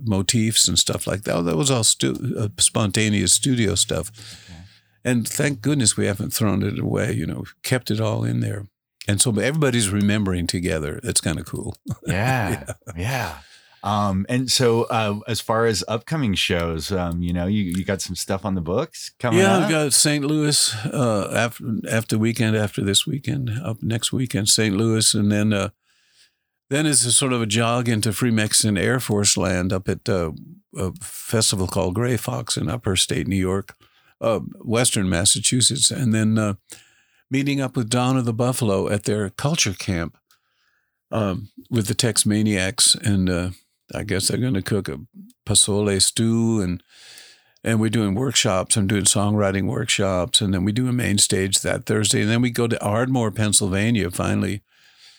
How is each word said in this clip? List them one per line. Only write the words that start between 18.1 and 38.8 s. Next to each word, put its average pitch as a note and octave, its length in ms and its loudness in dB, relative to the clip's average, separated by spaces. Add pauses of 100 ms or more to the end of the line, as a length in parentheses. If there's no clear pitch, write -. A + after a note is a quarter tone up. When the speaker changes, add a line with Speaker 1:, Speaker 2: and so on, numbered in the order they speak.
Speaker 2:
stuff G2 300 -4
on G2 100 -2
the F#2 60 -2
books F#2+ 580 -4
coming B2 220 2
Speaker 1:
Yeah, G3 160 6
Speaker 2:
up? E3+ 120 2
Speaker 1:
we D#3+ 40 2
got D3+ 220 2
Saint D3 320 2
Louis, D3 480 2 (100)
uh, A2+ 480 0
after, A#2 320 0 (260)
after A2 280 0
weekend, A2 380 2
after G#2+ 280 -2
this G2 220 2
weekend, C3 420 -4 (160)
up A2+ 180 -6
next A#2 300 -2
weekend, G#2+ 380 -2
Saint G#2+ 260 4
Louis. A2 380 2
And G#2 180 4
then, G#2 220 2
uh, G2 160 0 (960)
then C#3+ 160 0
it's C3 220 4
a A#2+ 60 0
sort C3 200 2
of A#2+ 80 0
a A2+ 60 0
jog A#2 420 2
into A2+ 240 2
Free B2 180 0
Mexican G#2+ 460 2
Air A2+ 240 2
Force G#2 380 2
land F#2 340 0
up F#2+ 160 -2
at, - 220 -4
uh, E2+ 220 0 (440)
a F#2 240 -4
festival - 640 -2
called F2+ 280 -2
Gray A#2+ 240 0
Fox B2 400 -6
in A2 100 -2
Upper G2+ 280 -2
State - 300 0
New F#2+ 80 0
York, F#2+ 400 -2 (460)
uh, G#2+ 200 0 (200)
Western A2 480 0
Massachusetts. G#2+ 840 2
And B2 220 0
then, A2 240 2
uh, G#2 180 0 (760)
meeting C#3 320 0
up C3 160 -4
with A2+ 100 -2
Dawn B2 300 2
of A#2+ 80 0
the A#2 80 0
Buffalo A2+ 560 0